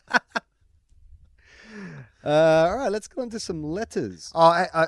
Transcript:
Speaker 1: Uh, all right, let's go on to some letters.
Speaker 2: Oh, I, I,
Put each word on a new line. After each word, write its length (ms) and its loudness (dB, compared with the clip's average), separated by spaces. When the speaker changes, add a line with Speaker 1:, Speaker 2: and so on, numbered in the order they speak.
Speaker 1:
Uh, 440 4
all 80 -4
right, 140 -2
let's 160 -6
go 160 -8
on 80 -8
to 80 -8
some 240 -8
letters. 720 -8
Speaker 2:
Oh, 60 2
I, 340 6
I, 140 2